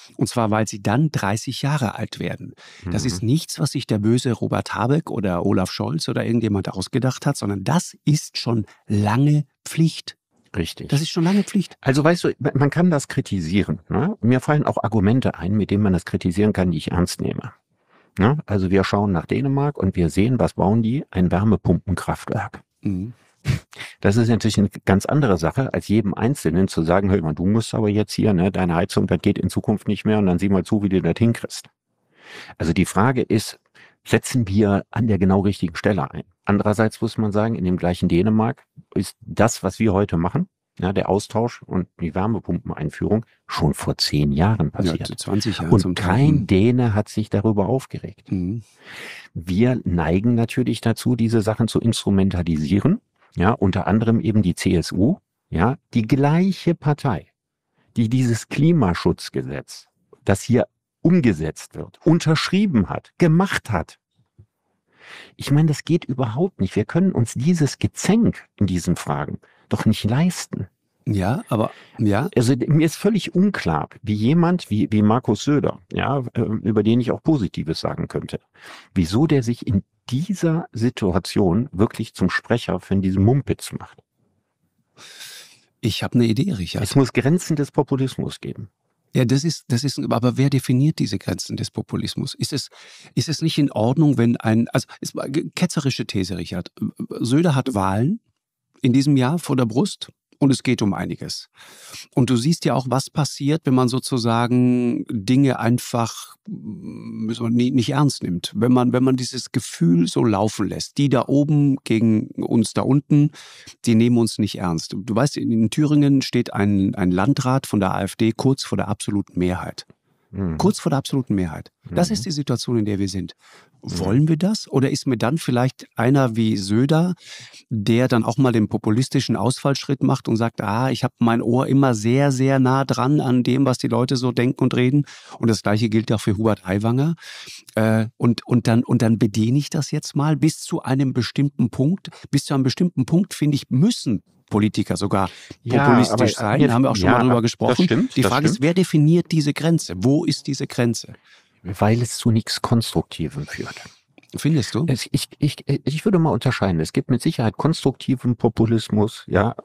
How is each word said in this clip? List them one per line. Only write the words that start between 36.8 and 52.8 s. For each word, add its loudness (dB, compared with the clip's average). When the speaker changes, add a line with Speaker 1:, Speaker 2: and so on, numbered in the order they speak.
Speaker 2:
muss -6
man -2
sagen, 0
in -4
dem 0
gleichen -2
Dänemark 2
ist -4
das, 0
was -4
wir 2
heute 0
machen, -2
ja, -2
der -2
Austausch -2
und -6
die -6
Wärmepumpeneinführung, -4
schon 0
vor -6
zehn 0
Jahren 2
Speaker 1:
Ja, -4
Speaker 2:
passiert. -4
Speaker 1:
zu -10
zwanzig -4
Jahren 2
Speaker 2:
Und 6
Speaker 1:
zum -2
Teil. -4
Speaker 2:
kein 4
Speaker 1:
Mhm. 0
Speaker 2:
Däne 4
hat -2
sich -4
darüber 0
aufgeregt. -6
Speaker 1:
Mhm. -4
Speaker 2:
Wir 0
neigen 2
natürlich -2
dazu, 0
diese 2
Sachen 0
zu 0
instrumentalisieren. 2